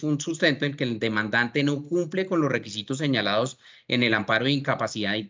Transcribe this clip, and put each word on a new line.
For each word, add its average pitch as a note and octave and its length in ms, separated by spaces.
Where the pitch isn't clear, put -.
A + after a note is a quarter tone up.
un D3+ 180
sustento D#3+ 440
en C#3+ 100
que C#3+ 100
el A#2 160
demandante A2+ 640
no C#3+ 180
cumple F3 420
con F#3 160
los C#3+ 120
requisitos A2 460
señalados A#2 600
en A#2+ 160
el A2 100
amparo A2 300
de C3+ 80
incapacidad A2+ 640